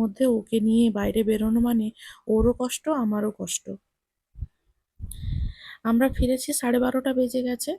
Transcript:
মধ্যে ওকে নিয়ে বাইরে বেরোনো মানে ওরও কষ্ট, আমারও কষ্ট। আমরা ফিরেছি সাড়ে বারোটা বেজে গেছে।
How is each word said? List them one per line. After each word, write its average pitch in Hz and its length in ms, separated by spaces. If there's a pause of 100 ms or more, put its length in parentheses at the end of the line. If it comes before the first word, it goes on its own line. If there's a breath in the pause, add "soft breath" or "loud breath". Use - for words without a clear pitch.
মধ্যে 220 260
ওকে 226 340
নিয়ে 220 300
বাইরে 202 320
বেরোনো 220 380
মানে 233 260 (400 loud breath)
ওরও 220 260
কষ্ট, 247 360
আমারও 214 420
কষ্ট। - 340 (2250 loud breath)
আমরা 233 240
ফিরেছি 254 440
সাড়ে 247 260
বারোটা 254 340
বেজে 254 300
গেছে। 247 360